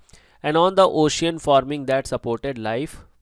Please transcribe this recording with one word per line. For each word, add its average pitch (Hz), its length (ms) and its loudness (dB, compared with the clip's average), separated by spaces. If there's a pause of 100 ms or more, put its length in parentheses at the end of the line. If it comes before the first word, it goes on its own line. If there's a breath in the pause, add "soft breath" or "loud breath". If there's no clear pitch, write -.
(440 soft breath)
and 151 140 0
on 185 220 4
the 185 80 6 (160)
ocean 165 420 -2
forming 139 460 2
that 135 200 -2
supported 120 540 -6
life 120 300 -6 (260)